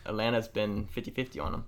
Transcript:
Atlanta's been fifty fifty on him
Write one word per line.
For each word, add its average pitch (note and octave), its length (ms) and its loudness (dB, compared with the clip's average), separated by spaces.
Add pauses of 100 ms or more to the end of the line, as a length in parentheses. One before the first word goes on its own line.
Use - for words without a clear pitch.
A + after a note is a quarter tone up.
Atlanta's A2+ 440 2
been G#2 380 0
fifty - 240 -4
fifty B2+ 300 -2
on D#2 140 0
him A#2 140 -2